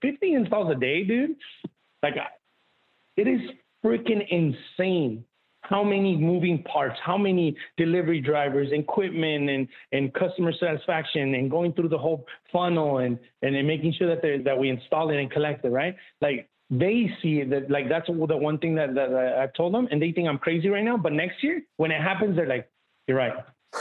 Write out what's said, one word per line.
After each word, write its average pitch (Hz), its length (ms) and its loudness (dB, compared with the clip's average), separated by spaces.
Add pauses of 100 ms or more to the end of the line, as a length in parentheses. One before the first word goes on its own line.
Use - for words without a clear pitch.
Fifty 294 320 0
installs 208 380 2
a - 20 0
day, 139 300 0
dude. 254 320 0 (680)
Like, 147 120 0 (1040)
it 208 100 2
is 254 140 2 (420)
freaking 220 460 0
insane 165 960 0 (380)
how 196 200 0
many 196 340 2
moving 165 480 2
parts, 135 380 -2
how 175 140 -2
many 185 400 2 (220)
delivery 165 420 2
drivers, 143 520 0
equipment, 156 760 0
and, 135 180 0 (240)
and 135 220 0
customer 180 400 0
satisfaction, 156 800 -2
and 131 160 0
going 170 220 0
through 165 160 0
the 156 80 0
whole 147 300 -2 (260)
funnel 165 460 2
and, 123 200 0 (220)
and 135 140 0
then 139 120 0
making 156 280 0
sure 185 120 0
that 170 140 0
they're, 143 220 0
that 135 160 2
we 135 100 2
install 156 400 -2
it 151 80 0
and 135 140 -2
collect 147 340 -2
it, 123 60 0
right? 156 260 -2 (240)
Like, 139 300 -2 (180)
they 185 420 2 (120)
see 151 220 2
that, 135 260 -2
like, 143 180 0
that's 165 180 -4
the 175 60 -2
one 151 460 0
thing 165 160 -2
that, 143 200 0
that, 131 160 0
that 127 280 0
I've 135 160 -2
told 175 180 0
them, 247 180 0
and 151 120 0
they 165 100 0
think 170 160 0
I'm 139 100 0
crazy 170 300 0
right 202 160 2
now. 233 140 0
But 156 160 0
next 165 280 -2
year, 311 200 -2 (160)
when 160 120 0
it 151 120 0
happens, 190 340 0
they're 165 100 2
like, 127 220 -2 (400)
"You're 131 80 2
right. 123 160 0 (480)